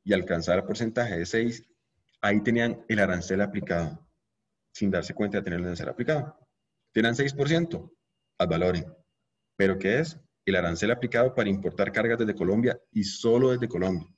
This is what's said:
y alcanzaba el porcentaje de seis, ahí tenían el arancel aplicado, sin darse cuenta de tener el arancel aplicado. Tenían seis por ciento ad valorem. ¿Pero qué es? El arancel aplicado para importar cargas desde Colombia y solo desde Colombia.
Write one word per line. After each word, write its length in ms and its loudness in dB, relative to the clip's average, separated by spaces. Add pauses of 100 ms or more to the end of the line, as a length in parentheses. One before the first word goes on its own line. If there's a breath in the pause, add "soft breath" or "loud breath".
y 120 0
alcanzaba 440 0
el 60 0
porcentaje 540 -2
de 80 -4
seis, 420 -2 (540)
ahí 180 2
tenían 480 0
el 120 2
arancel 420 2
aplicado, 640 -4 (640)
sin 180 0
darse 240 -2
cuenta 240 -2
de 60 -2
tener 140 -4
el 80 -4
arancel 220 -6
aplicado. 500 -4 (540)
Tenían 220 2
seis 200 -2
por 140 0
ciento 440 -2 (460)
ad 100 0
valorem. 360 0 (720)
¿Pero 220 2
qué 220 0
es? 180 -6 (280)
El 100 2
arancel 340 0
aplicado 440 2
para 160 2
importar 420 -2
cargas 260 2
desde 160 0
Colombia 460 0 (120)
y 120 0
solo 460 2
desde 180 -2
Colombia. 500 -2